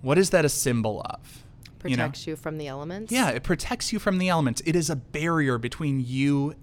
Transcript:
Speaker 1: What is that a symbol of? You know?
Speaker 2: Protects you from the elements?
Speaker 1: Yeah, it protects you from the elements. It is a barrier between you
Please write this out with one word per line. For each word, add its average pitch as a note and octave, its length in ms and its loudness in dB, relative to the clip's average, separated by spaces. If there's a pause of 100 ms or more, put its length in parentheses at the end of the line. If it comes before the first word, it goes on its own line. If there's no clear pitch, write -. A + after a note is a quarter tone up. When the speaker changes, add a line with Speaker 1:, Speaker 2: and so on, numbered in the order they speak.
Speaker 1:
What C#3 160 2
is G3 140 4
that E3+ 140 6
a C#3+ 40 4
symbol A2 560 0
of? - 380 -14 (400)
You C3 140 0
know? A#2+ 60 2
Speaker 2:
Protects C3+ 240 -6
you D#3+ 80 -6
from D#3 220 -8
the D3+ 100 -8
elements? E3+ 440 -8
Speaker 1:
Yeah, A#3+ 180 2
it A#2+ 140 -2
protects - 480 -2
you A3 80 -2
from F#3+ 180 2
the F#3 120 2
elements. D3+ 360 2
It E3 100 2
is D#3+ 140 2
a E3 60 -2
barrier D3 640 0
between C3+ 480 -2
you C#3 580 2